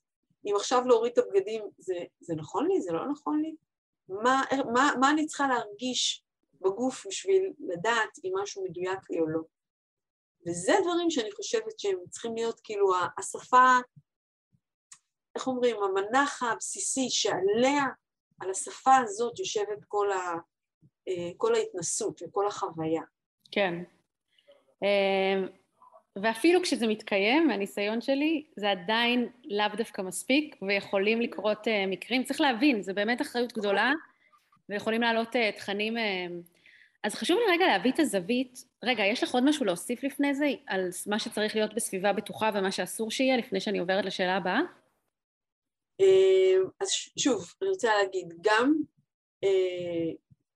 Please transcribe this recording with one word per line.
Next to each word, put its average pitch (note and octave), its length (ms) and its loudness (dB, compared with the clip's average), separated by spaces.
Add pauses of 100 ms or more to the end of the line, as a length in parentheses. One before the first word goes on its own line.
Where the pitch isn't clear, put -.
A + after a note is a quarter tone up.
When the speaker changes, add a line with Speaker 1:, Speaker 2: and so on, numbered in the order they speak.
(460)
Speaker 1:
אם G3+ 100 0
עכשיו B3 300 0
להוריד A#3+ 260 4
את - 60 2
הבגדים, G#3+ 440 0 (160)
זה, F3+ 200 -6 (220)
זה E3+ 140 -8
נכון F3 340 -4
לי, F#4+ 120 2
זה F3+ 120 -4
לא E3 180 -4
נכון D4+ 320 -4
לי? D#4+ 140 -8 (520)
מה, A3 340 2 (320)
מה, C#4 160 4 (100)
מה C#4 100 4
אני D#4 160 0
צריכה C#4+ 220 -2
להרגיש A#3+ 760 -4 (360)
בגוף G3 460 -2
בשביל F#3+ 520 0
לדעת G#3+ 680 -2
אם F#3 80 -4 (100)
משהו G3 220 -8
מדויק F3 460 -6
לי E3+ 100 -2
או D#3+ 60 2
לא? D#3+ 140 -2 (1040)
וזה F3 260 0 (100)
דברים E4+ 280 0
שאני A3 220 -4
חושבת A3 460 -6
שהם G3 200 -2 (120)
צריכים A3+ 240 -8
להיות, A3+ 300 -6
כאילו, G3+ 300 2
ה-, F3+ 140 0 (100)
השפה, B3+ 600 4 (1600)
איך - 120 -6
אומרים, B3 360 0
המנח G#3 600 0
הבסיסי B3 680 -4
שעליה, A3 720 2 (560)
על - 100 -8
השפה - 460 4
הזאת A3 420 0
יושבת G3+ 500 -4
כל G3+ 240 0
ה-, F3+ 260 -4 (680)
אה, F3 280 -6
כל A#3 180 2
ההתנסות F#3 680 -4
וכל G3 240 -2
החוויה. D#3+ 560 -4 (500)
Speaker 2:
כן. F#3+ 220 0 (1080)
אה, G3 680 2 (720)
ואפילו E4 400 4
כשזה A#3 240 0
מתקיים, A3 600 2
מהניסיון G#3 540 -2
שלי, C#4+ 460 0 (100)
זה G3+ 140 0
עדיין A3+ 580 0 (160)
לאו G#3 220 -2 (100)
דווקא G#3+ 260 -6
מספיק, C4+ 600 0
ויכולים G3+ 580 0
לקרות, G#3+ 480 -2
אה, G3+ 180 0
מקרים. G#3+ 380 -4
צריך C4+ 160 -6
להבין, B3+ 420 2
זה F#3 100 -8
באמת A3 300 -2
אחריות B3 300 -4
גדולה, G3+ 400 0 (760)
ויכולים A3 340 -2
לעלות, A#3 340 0
אה, A3 160 2
תכנים, G#3 440 -4
אה, F#3+ 300 -4 (800)
אז G#3 100 -2
חשוב E4 240 0
לי G#4+ 160 4
רגע F4 120 4
להביא A3+ 260 4
את - 60 -2
הזווית. A#3+ 680 -2 (200)
רגע, A3 200 0
יש B3+ 180 0
לך - 120 -4
עוד B3+ 100 2
משהו D4 200 2
להוסיף G3+ 400 -2
לפני C#4+ 300 -2
זה, C#4+ 120 0 (200)
על F#3+ 220 -2 (180)
מה G#3 120 -2
שצריך A3 380 -4
להיות G#3+ 180 -2
בסביבה G3 380 -2
בטוחה G#3+ 420 -2
ומה G3 180 0
שאסור A3 380 -6
שיהיה, C4 260 2
לפני G3 240 -2
שאני G3 180 -2
עוברת F#3+ 260 0
לשאלה F#3+ 320 -2
הבאה? F#3+ 240 0 (1400)
Speaker 1:
אה, F#3+ 560 6 (240)
אז G3 100 -6
ש-, - 280 -4
שוב, A3 440 -2
אני G3 80 0
רוצה G#3 200 0 (120)
להגיד, F3+ 380 -4
גם, A3+ 340 4 (680)
אה, F3+ 680 0 (440)